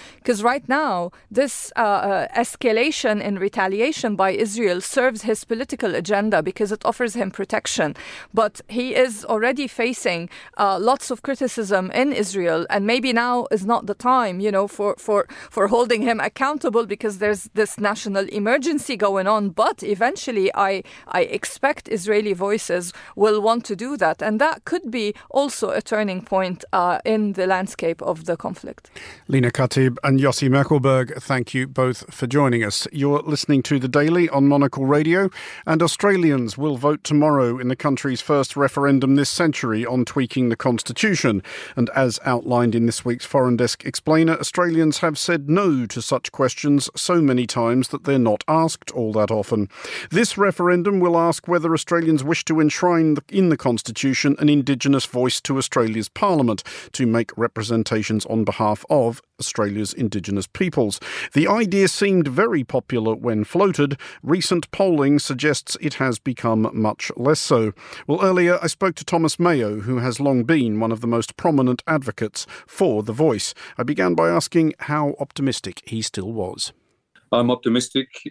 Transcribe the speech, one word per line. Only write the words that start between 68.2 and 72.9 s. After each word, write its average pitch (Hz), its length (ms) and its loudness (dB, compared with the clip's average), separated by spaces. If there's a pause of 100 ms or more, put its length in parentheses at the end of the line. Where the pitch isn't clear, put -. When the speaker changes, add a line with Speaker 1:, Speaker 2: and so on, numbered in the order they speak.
Speaker 2:
earlier 180 380 4
I 170 60 -2
spoke 180 280 -2
to - 80 -14
Thomas 165 360 0
Mayo, 123 420 2
who 123 160 -2
has 120 220 -2
long 135 240 2
been 117 360 2
one 113 120 0
of 113 100 -4
the 120 60 -4
most 117 280 -2
prominent 131 520 2
advocates 135 580 -4 (220)
for 127 360 0